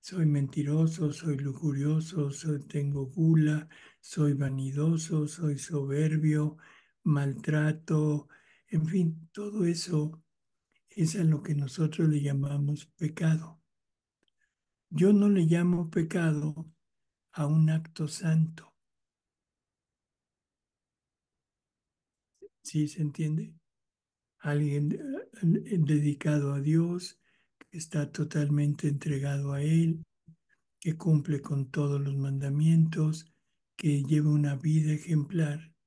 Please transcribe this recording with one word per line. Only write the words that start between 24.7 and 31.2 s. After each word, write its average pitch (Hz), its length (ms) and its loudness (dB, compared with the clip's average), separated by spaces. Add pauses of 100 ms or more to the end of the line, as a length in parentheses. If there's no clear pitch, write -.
eh, 247 840 -2
dedicado 147 760 0
a 139 80 -4
Dios, 170 580 0 (380)
que - 200 -18
está 151 340 -6
totalmente 147 760 0
entregado 139 680 -2
a 139 100 -4
Él, 160 400 2 (760)
que 160 180 -4
cumple 147 440 2